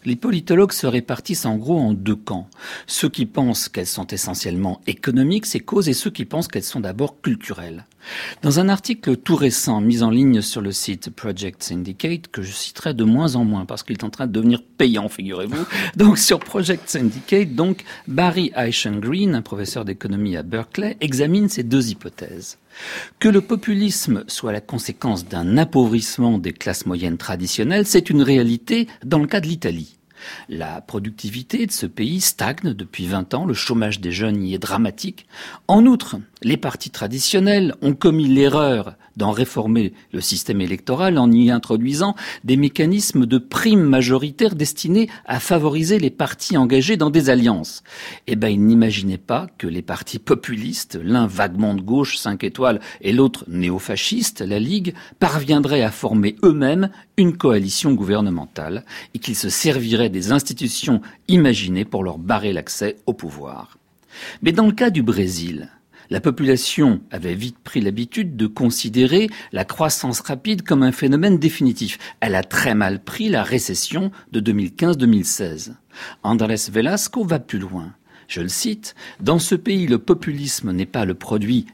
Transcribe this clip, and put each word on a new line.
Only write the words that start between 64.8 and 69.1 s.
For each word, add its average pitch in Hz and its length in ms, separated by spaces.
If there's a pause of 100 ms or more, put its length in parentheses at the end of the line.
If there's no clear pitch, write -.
du 160 100
Brésil, 87 720 (380)
la 101 120
population 131 800 (100)
avait 92 240
vite 117 260
pris - 200
l'habitude 120 560
de 107 100
considérer 127 800 (220)